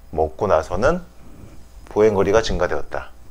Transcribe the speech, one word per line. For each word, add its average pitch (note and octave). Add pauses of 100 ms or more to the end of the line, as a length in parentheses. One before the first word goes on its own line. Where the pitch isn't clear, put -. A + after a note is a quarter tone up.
(140)
먹고 D#2+
나서는 G2 (840)
보행거리가 G#2
증가되었다. E2 (200)